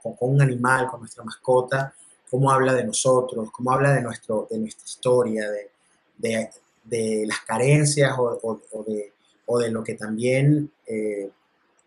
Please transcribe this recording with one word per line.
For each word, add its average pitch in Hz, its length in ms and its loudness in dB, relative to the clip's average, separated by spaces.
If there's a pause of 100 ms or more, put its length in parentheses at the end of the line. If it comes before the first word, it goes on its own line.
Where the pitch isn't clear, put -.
con, 110 140 -10
con 127 160 -2
un 143 100 4
animal, 127 460 2
con 120 140 -8
nuestra 113 220 -18
mascota? 127 680 0 (360)
¿Cómo 135 220 2
habla 131 220 4
de 123 100 0
nosotros? 113 680 0
¿Cómo 123 200 -4
habla 139 220 4
de 123 80 2
nuestro, - 480 -4
de 113 100 -6
nuestra 110 260 -8
historia, 113 640 0
de, 104 220 -8 (460)
de, 113 320 -2 (340)
de 110 420 -2
las 110 160 -4
carencias 139 800 2
o, 117 240 0
o, 110 180 -4 (100)
o 107 120 -10
de, 104 300 -6 (320)
o 120 140 0
de 113 120 0
lo 110 120 -4
que 110 120 -8
también, 131 760 2 (140)
eh, 107 440 -4 (580)